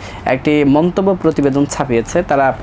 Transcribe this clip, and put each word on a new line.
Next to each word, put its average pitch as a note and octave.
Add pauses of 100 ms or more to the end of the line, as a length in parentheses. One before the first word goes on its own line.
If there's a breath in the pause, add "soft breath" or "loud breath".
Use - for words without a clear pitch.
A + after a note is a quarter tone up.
(240 loud breath)
একটি D3
মন্তব্য F3
প্রতিবেদন C#3+
ছাপিয়েছে। C3+
তারা, C#3 (100)